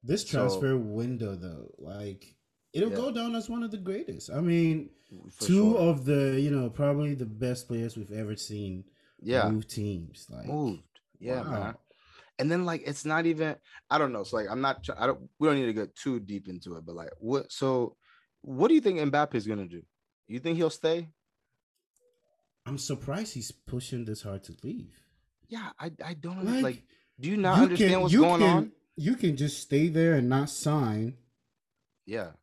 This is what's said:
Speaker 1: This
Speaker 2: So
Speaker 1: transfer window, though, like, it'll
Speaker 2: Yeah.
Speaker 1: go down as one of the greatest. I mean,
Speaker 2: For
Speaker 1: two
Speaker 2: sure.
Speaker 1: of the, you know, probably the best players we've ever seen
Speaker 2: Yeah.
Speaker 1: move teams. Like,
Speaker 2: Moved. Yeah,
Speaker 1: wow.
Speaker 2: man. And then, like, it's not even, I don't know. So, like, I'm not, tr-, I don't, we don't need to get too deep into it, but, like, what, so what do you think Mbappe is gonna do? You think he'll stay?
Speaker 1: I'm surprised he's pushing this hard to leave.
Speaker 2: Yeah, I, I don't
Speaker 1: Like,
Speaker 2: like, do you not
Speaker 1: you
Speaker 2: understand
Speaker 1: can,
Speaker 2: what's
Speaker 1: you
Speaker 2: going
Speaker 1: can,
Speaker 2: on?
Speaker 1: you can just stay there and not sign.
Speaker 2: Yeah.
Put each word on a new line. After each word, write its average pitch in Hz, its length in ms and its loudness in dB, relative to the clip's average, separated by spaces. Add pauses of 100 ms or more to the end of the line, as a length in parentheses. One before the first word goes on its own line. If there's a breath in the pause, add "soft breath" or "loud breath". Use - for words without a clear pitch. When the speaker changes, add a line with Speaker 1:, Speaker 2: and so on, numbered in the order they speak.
Speaker 1:
This 160 240 -2
Speaker 2:
So 139 120 0
Speaker 1:
transfer 104 380 2
window, 113 580 -4
though, 82 420 -12
like, 98 580 -14 (380)
it'll 202 160 0
Speaker 2:
Yeah. 196 60 -4
Speaker 1:
go 247 160 -2
down 233 240 -4
as 226 140 -6
one 233 120 -6
of 233 100 -6
the 214 60 -10
greatest. 190 540 -10
I 143 100 -4
mean, 165 480 2 (480 loud breath)
Speaker 2:
For - 80 -6
Speaker 1:
two 202 280 6
Speaker 2:
sure. 226 40 4
Speaker 1:
of 165 280 4
the, 139 340 4
you 143 100 2
know, 131 220 0
probably 143 420 0
the 127 120 -4
best 123 420 -6
players 117 280 -4
we've 101 160 -10
ever 107 240 -4
seen 98 500 -8 (360 soft breath)
Speaker 2:
Yeah. 113 280 2
Speaker 1:
move 110 180 -2
teams. 98 640 -6
Like, - 160 -14
Speaker 2:
Moved. 131 340 -4 (380)
Yeah, 123 240 -6
Speaker 1:
wow. 156 80 -8
Speaker 2:
man. 107 240 -4 (640 soft breath)
And 147 120 0
then, 180 140 2
like, 165 200 -4
it's 143 180 -8
not 156 220 0
even, 156 300 0 (340 loud breath)
I 131 80 2
don't 139 160 2
know. 104 100 -6
So, 117 140 -4
like, 104 120 -2
I'm 123 120 -4
not, 135 220 -2
tr-, - 140 -8
I 117 100 0
don't, 139 120 -2 (200)
we 151 80 2
don't 147 100 4
need 131 80 0
to 113 80 0
get 104 220 -4
too 127 240 -4
deep 98 280 -8
into 90 300 -12
it, 80 80 -16
but, 85 100 -12
like, 78 140 -12 (100)
what, 127 320 -4
so 131 440 0 (460 soft breath)
what 139 260 2
do 320 80 8
you 311 60 6
think 185 180 2
Mbappe 147 340 2
is 107 140 -2
gonna 101 200 -4
do? 85 140 -14 (460)
You 117 120 -10
think 165 180 -2
he'll 165 120 2
stay? 165 400 -2 (1600)
Speaker 1:
I'm 135 120 -6
surprised 143 560 -8
he's 117 180 -10
pushing 123 540 -8
this 107 160 -8
hard 98 240 -10
to 82 180 -18
leave. - 380 -12 (460)
Speaker 2:
Yeah, 226 220 -12 (100)
I, 165 120 -8 (120)
I 165 120 -10
don't 175 300 -8
Speaker 1:
Like, 254 180 0
Speaker 2:
like, 123 200 -4 (360 soft breath)
do 139 100 -6
you 208 80 0
not 190 200 4
Speaker 1:
you 226 60 10
Speaker 2:
understand 214 280 6
Speaker 1:
can, 185 100 4
Speaker 2:
what's 180 120 4
Speaker 1:
you 247 80 8
Speaker 2:
going 339 200 8
Speaker 1:
can, 175 160 8
Speaker 2:
on? - 140 0 (260)
Speaker 1:
you 175 180 2
can 160 220 2
just 143 240 -2
stay 151 260 4
there 165 280 4
and 123 120 4
not 135 220 2
sign. 123 680 0 (880)
Speaker 2:
Yeah. 98 260 -8 (120)